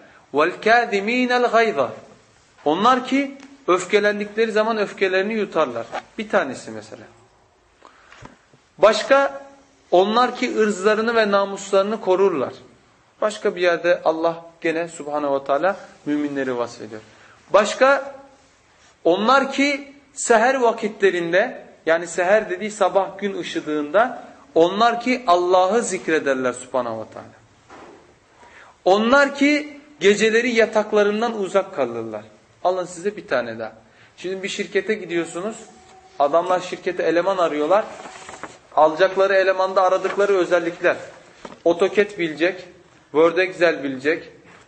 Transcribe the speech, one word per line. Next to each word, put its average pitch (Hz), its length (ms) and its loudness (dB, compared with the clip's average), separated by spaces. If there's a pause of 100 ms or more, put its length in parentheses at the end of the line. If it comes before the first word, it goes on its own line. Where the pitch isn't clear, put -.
(340)
وَالْكَاذِم۪ينَ 220 1120 0
الْغَيْظَ. 208 440 2 (760)
Onlar 233 420 2
ki 277 320 -2 (300)
öfkelendikleri 208 840 0
zaman 214 260 0
öfkelerini 190 560 -2
yutarlar. 151 520 -2 (320)
Bir 214 100 -8
tanesi 135 420 -4
mesela. 107 320 -16 (1800)
Başka, 220 680 2 (440)
onlar 220 460 4
ki 226 220 -4
ırzlarını 214 580 0
ve 214 140 2
namuslarını 202 720 0
korurlar. 185 520 0 (680)
Başka 208 360 -2
bir 180 40 -6
yerde 175 440 0
Allah 160 400 -2 (160)
gene 165 280 -2
subhanahu 143 500 -4
wa 135 60 -16
ta'ala 165 320 0 (300)
müminleri 143 520 -4
vasfediyor. 117 420 -8 (520)
Başka, 262 640 2 (920)
onlar 247 460 2
ki 277 400 -2 (200)
seher 240 420 2
vakitlerinde, 208 1120 0 (200)
yani 170 200 0
seher 185 440 0
dediği 185 200 -6
sabah 185 480 0
gün 196 200 -6
ışıdığında, 156 840 -2 (320)
onlar 208 460 4
ki 247 260 -2
Allah'ı 185 560 4
zikrederler 143 720 -2
subhanahu 120 520 -6
wa - 100 -20
ta'ala. 110 220 -18 (1500)
Onlar 240 500 4
ki 294 460 0 (200)
geceleri 214 500 4
yataklarından 214 880 2
uzak 190 380 -2
kalırlar. 117 460 -4 (420)
Alın 185 200 0
size 180 320 -8
bir - 120 -16
tane 117 300 -4
daha. 110 140 -10 (440)
Şimdi 190 260 -10
bir 196 60 -6
şirkete 190 460 -4
gidiyorsunuz. 170 640 -6 (600)
Adamlar 170 420 2
şirkete 175 420 -6
eleman 170 360 0
arıyorlar. 165 460 2 (920)
Alacakları 185 580 4
elemanda 190 480 2
aradıkları 190 540 2
özellikler. 170 600 0 (680)
AutoCAD 190 540 0
bilecek, 165 460 -2 (480)
Word 160 260 4
Excel 165 440 0
bilecek, 139 460 -4 (400)